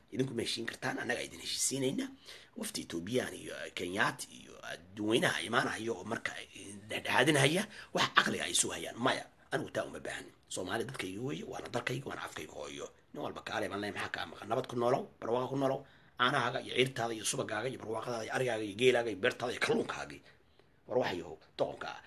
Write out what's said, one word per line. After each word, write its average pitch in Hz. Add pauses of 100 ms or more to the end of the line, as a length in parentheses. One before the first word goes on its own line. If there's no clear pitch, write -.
(120)
Idinku 131
ma 117
heshiin 113
kartaan, 127
annaga 110
idin 71
heshiisiinayna. 135 (520)
Wafdi -
Ethiopian 92
iyo 82 (180)
Kenyaati 104
iyo -
dadweynaha 104
imaanaya 113
oo -
marka 113 (560)
dhexdhexaadinaya, 143 (300)
wax 170
caqliga 95
ay 87
sugayaan. 85
Maya, 120 (260)
anigu 113
taa 104
uma 76
baahan. - (220)
Soomaali 101
dadkayga 101
weeye, 156
waana -
dalkayga, 127
waana -
afkayga 78
hooyo. 73 (240)
Nin 147
walba 101
kaale 104
baan 98
leeyahay, 104
maxaa 107
kaa 92
maqan? -
Nabad 107
ku -
noolow, 123 (140)
barwaaqo 123
ku 135
noolow, 135 (400)
caanahaaga 123
iyo 107
ciirtaada 120
iyo 107
subagaaga 110
iyo 127
barwaaqadaada 110
iyo -
arigaaga 120
iyo 101
geelaaga 120
iyo 95
beertaada 123
iyo -
kalluunkaagii. 73 (680)
War 110
wax 123
yahow, 82 (180)
doqonka 76 (180)